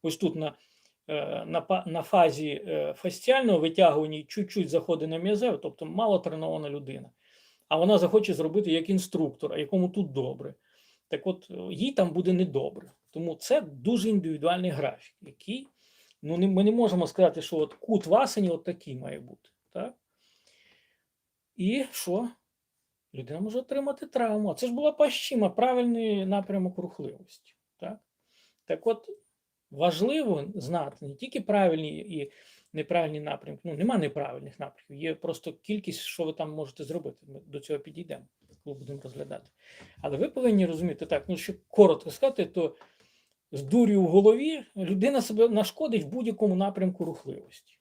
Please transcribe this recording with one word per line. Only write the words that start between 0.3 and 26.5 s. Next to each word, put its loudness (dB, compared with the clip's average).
на, -6
е, -6
на -2
па-, 0
на -4
фазі, 2
е, -2
фасціального 2
витягування 4
і -10
чуть-чуть -4
заходить -2
на -4
м'язеве, 0
тобто -10
мало 0
тренована -6
людина. -12
А 2
вона 6
захоче 4
зробити 0
як 0
інструктор, -2
а -4
якому 0
тут -4
добре. -6
Так -4
от, -6
е, -14
їй -2
там 2
буде 0
недобре. -2
Тому -6
це 0
дуже -2
індивідуальний 0
графік, -6
який, -12
ну, -4
не, 4
ми 4
не 6
можемо 2
сказати, 4
що -6
от -2
кут 0
в 4
асані 2
от -4
такий -10
має -12
бути, -20
так? -10
І 0
що? -4
Людина -10
може -4
отримати -6
травму. 0
А -2
це -4
ж -2
була 2
пащима, 2
правильний 2
напрямок -2